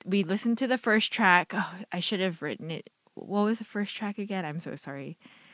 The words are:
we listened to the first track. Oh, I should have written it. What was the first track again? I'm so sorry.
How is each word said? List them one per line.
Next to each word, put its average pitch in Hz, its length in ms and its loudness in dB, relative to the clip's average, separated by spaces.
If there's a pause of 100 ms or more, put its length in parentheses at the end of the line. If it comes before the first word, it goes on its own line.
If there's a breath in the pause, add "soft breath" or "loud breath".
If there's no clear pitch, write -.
we 196 180 2
listened 208 360 0
to 262 80 2
the 247 100 2
first 220 340 2
track. 180 420 6
Oh, 175 220 -2 (160)
I 180 80 -2
should 185 220 0
have 180 200 0
written 151 300 -6
it. - 180 -10 (240)
What 208 300 0
was 220 160 2
the 214 60 -8
first 208 300 -4
track 202 240 -6
again? 196 260 -4
I'm 151 140 -6
so - 160 -8
sorry. 139 420 -10 (360 loud breath)